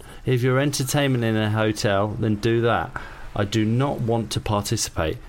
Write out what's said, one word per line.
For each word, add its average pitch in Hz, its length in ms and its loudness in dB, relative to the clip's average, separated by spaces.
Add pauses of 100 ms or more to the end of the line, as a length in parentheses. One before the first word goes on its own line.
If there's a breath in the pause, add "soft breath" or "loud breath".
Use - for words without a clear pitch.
(260 loud breath)
If 127 160 2
you're 127 180 2
entertainment 135 640 0
in 113 120 2
a 107 160 2
hotel, 107 680 2
then 113 160 2
do 117 260 2
that. 107 300 0 (440 loud breath)
I 104 80 0
do 107 220 0
not 123 360 0
want 117 300 0
to - 80 -2
participate. 101 760 -2 (120)